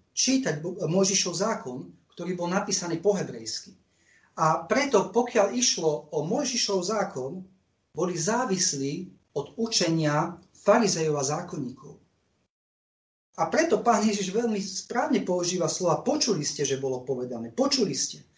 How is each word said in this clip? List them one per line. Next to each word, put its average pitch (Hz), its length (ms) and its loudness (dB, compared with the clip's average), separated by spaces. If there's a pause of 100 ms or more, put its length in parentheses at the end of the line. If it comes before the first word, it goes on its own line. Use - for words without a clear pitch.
(160)
čítať 165 480 0
Bo-, 180 240 -8
Mojžišov 185 500 2
zákon, 175 480 -4 (300)
ktorý 175 240 -6
bol 175 100 -2
napísaný 180 540 -2
po 202 160 4
hebrejsky. 123 560 -8 (640)
A 165 240 2
preto, 233 480 2
pokiaľ 226 420 2
išlo 160 600 0
o 147 80 0
Mojžišov 220 580 0
zákon, 180 640 -4 (480)
boli 180 240 -2
závislí 170 960 -2 (240)
od - 240 -6
učenia 165 800 0 (160)
farizejov 170 640 2
a 139 40 -2 (120)
zákonníkov. 151 580 -10 (1400)
A 165 160 0
preto 311 320 4
pán 226 160 6
Ježiš 196 320 2
veľmi 214 320 0
správne - 560 -2
používa 180 480 0
slova: 165 320 0
„Počuli 220 480 0
ste, - 160 -4
že 135 160 0
bolo 131 240 -4
povedané. 123 480 -6
Počuli 240 400 2
ste.“ - 320 -6 (140)